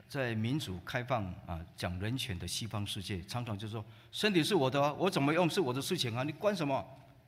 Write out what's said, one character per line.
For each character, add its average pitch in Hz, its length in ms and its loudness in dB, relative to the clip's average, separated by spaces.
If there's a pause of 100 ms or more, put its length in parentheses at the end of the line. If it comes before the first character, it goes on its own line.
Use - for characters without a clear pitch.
在 127 260 0
民 113 240 2
主、 92 280 -4
开 123 180 -2
放、 120 200 0 (220)
啊， 85 140 -4 (160)
讲 90 240 -4
人 110 160 0
权 101 220 -4
的 90 100 -6
西 - 180 -4
方 101 200 -4
世 98 160 -6
界， 92 220 -4
常 120 200 -6
常 110 140 -4
就 107 100 -8
说 110 160 -6 (260)
："身 214 220 0
体 175 100 6
是 208 120 2
我 135 160 6
的 139 120 4
啊， 147 120 4
我 185 160 2
怎 147 120 2
么 143 120 4
用 170 160 6
是 202 100 2
我 139 140 2
的 135 80 -2
事 127 160 0
情 113 180 0
啊， 123 60 0
你 151 100 -2
管 202 240 0
什 165 100 -2
么？" 135 160 0 (460)